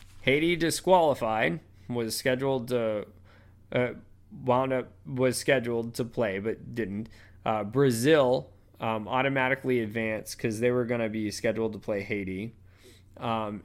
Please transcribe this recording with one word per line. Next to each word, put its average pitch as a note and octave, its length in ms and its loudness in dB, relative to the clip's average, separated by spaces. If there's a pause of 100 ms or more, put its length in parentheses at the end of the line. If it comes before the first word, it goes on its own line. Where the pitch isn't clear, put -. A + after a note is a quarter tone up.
(220)
Haiti D#3 340 4
disqualified, D#3 1040 2 (280)
was A#2 280 -2
scheduled C3 520 0
to, A2+ 380 0 (640)
uh, B2 200 0 (540)
wound B2+ 280 2
up, B2+ 180 -2 (160)
was B2+ 300 0
scheduled A#2 580 0
to B2+ 100 -2
play, G#2+ 360 -2
but A2 340 -6
didn't. G#2+ 340 -6 (360)
Uh, G#2+ 180 0
Brazil, C3 880 4 (300)
um, A2 260 -2
automatically C3 720 0
advanced A2 580 -4
'cause A2 220 -4
they B2 140 2
were B2 120 2
gonna A#2 240 -2
be G#2+ 220 -4
scheduled A2 440 -2
to G2+ 40 -10
play G2+ 240 -4
Haiti. G2+ 540 -6 (640)
Um, A2 460 -4